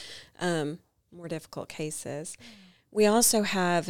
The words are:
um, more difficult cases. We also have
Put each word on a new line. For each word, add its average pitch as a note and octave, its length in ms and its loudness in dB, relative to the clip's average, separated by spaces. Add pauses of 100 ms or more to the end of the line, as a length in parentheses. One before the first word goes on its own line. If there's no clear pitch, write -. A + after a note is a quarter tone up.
(400)
um, D#3+ 400 -2 (320)
more E3+ 160 -16
difficult D#3 420 -10
cases. D3+ 680 -8 (540)
We G#3+ 160 4
also A3 380 6
have F3 460 0